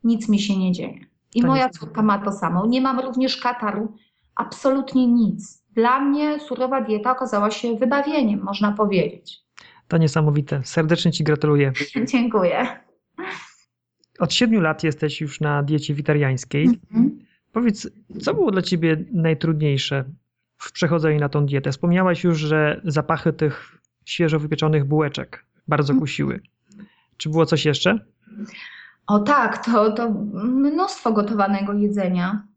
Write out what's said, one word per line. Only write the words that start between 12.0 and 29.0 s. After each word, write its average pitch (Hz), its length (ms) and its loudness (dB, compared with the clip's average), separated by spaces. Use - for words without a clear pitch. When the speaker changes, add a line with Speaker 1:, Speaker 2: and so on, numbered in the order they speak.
Speaker 1:
Dziękuję. 220 560 0
Speaker 2:
Od 160 140 0
siedmiu 220 280 4
lat 156 220 0
jesteś 151 380 -2
już 147 180 -8
na 147 240 0
diecie 147 300 0
witariańskiej. 143 720 0
Speaker 1:
Mhm. 233 540 2
Speaker 2:
Powiedz, 226 360 0
co - 120 -2
było 370 180 2
dla 190 100 0
ciebie 165 520 0
najtrudniejsze 156 920 0
w - 140 -16
przechodzeniu 156 480 0
na 143 100 0
tą 147 160 2
dietę? 139 260 -2
Wspomniałaś 175 520 2
już, 170 140 4
że 151 460 0
zapachy 156 500 0
tych - 440 -4
świeżo 160 340 0
wypieczonych 151 460 0
bułeczek 143 600 -2
bardzo 147 260 2
Speaker 1:
Mhm. 131 60 6
Speaker 2:
kusiły. 139 420 -4
Czy - 120 -6
było 160 160 4
coś 156 200 0
jeszcze? 180 340 2